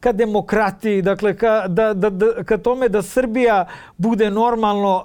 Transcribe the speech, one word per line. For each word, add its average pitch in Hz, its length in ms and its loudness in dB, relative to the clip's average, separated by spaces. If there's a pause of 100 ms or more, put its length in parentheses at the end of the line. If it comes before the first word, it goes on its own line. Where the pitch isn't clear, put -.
ka 240 120 2
demokratiji, 208 880 0
dakle, 196 340 0
ka, 220 300 0
da, 214 280 0
da, 196 160 0
da, 196 340 0
ka 220 140 0
tome 247 300 0
da 202 140 0
Srbija 226 640 0 (300)
bude 214 340 0
normalno 208 760 0